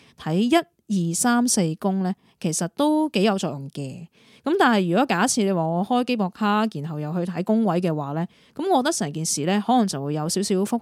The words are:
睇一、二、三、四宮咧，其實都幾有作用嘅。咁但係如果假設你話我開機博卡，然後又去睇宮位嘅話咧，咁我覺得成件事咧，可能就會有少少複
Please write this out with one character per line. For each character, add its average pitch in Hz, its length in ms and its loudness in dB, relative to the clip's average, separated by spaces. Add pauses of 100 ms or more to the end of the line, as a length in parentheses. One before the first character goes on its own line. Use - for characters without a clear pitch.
(200)
睇 156 160 -4
一、 214 760 0
二、 - 20 -4
三、 240 340 2
四 226 140 0
宮 190 400 -2
咧， 185 140 -2 (260)
其 165 100 -2
實 170 240 -2
都 302 340 2
幾 190 140 0
有 196 140 2
作 180 140 -4
用 139 180 -10
嘅。 165 380 -10 (360)
咁 320 160 0
但 247 160 4
係 180 160 2
如 175 60 2
果 269 80 4
假 190 200 0
設 240 180 0
你 196 80 0
話 170 120 0
我 170 200 0
開 247 200 0
機 240 140 -2
博 185 120 -2
卡， 214 440 0
然 147 140 -6
後 151 120 -6
又 151 140 -6
去 185 60 -2
睇 175 220 -4
宮 220 220 2
位 180 180 2
嘅 165 140 0
話 143 180 -4
咧， 165 140 -2 (260)
咁 349 160 -4
我 277 140 4
覺 277 40 0
得 330 40 0
成 151 220 -4
件 160 120 -4
事 147 200 -2
咧， 196 200 2
可 233 120 2
能 214 100 4
就 139 160 -6
會 147 100 -4
有 156 160 -2
少 185 120 -2
少 202 160 0
複 208 240 -2